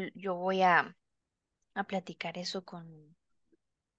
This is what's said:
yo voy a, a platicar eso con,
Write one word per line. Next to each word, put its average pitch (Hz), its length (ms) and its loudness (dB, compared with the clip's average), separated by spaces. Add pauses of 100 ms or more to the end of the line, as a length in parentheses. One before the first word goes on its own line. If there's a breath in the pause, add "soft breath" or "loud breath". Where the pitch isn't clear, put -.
(160)
yo 185 200 -4
voy 185 280 2
a, 170 320 6 (800)
a 196 80 -2
platicar 185 540 -8
eso 180 280 -6
con, 165 500 -18 (840)